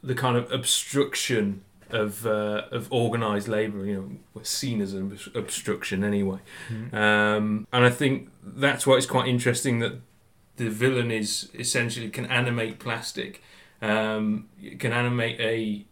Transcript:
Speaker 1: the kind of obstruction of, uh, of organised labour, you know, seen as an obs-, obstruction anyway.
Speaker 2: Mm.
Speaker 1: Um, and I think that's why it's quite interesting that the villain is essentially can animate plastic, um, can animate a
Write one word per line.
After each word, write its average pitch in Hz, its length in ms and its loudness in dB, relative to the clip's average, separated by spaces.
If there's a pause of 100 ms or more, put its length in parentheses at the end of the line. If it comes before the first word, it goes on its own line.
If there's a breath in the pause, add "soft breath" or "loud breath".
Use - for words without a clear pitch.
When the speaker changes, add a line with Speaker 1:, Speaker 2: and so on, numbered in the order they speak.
Speaker 1:
the 131 120 -2
kind 123 220 2
of 120 160 0
obstruction 120 1080 0 (280)
of, 107 360 -2
uh, 107 360 0 (100)
of 113 200 -6
organised 113 560 0
labour, 107 380 0
you 104 80 -2 (400)
know, 104 80 -12
seen 117 380 -2
as 98 140 -2
an 98 180 -4
obs-, - 220 -16
obstruction 98 720 -4
anyway. 101 340 0 (300 loud breath)
Speaker 2:
Mm. 113 260 -8
Speaker 1:
Um, 107 800 4
and 123 120 6
I 123 60 10
think 131 400 0 (120)
that's 131 440 0
why 135 100 8
it's 135 100 2
quite 127 220 2
interesting 120 520 2
that 117 140 -2 (640)
the 117 120 -2
villain 120 420 2
is 107 440 -2
essentially 120 560 -2
can 127 160 -6
animate 120 520 0
plastic, - 640 -6 (380 loud breath)
um, 107 680 0 (300)
can 117 140 -2
animate 120 480 0
a 110 520 -2